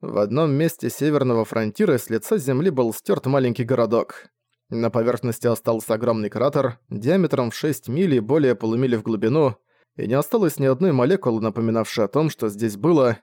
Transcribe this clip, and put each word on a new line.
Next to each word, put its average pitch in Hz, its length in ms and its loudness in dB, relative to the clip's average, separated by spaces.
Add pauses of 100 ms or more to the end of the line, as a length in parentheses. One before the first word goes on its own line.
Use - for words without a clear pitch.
В 113 180 -4
одном 127 340 0
месте 143 380 -2
северного 131 540 0
фронтира 113 520 0
с - 140 -6
лица 113 260 -2
земли 139 340 0
был 123 220 0
стёрт - 340 -4
маленький 131 360 0
городок. 117 640 0 (420)
На 117 220 -2
поверхности 120 560 -2
остался 113 480 0
огромный 110 340 -2
кратер, 131 520 -2 (100)
диаметром 131 600 0
в - 40 -12
шесть - 340 -4
миль 151 260 0
и 123 60 4
более 127 360 2
полумили 117 400 0
в 107 80 -4
глубину, 117 520 0 (400)
и - 120 -6
не 113 60 0
осталось 165 440 0
ни 139 80 2
одной 135 260 2
молекулы, 127 480 2
напоминавшей 113 640 0
о 98 40 -2
том, 151 220 0
что 117 180 -4
здесь 104 280 -4
было 127 460 2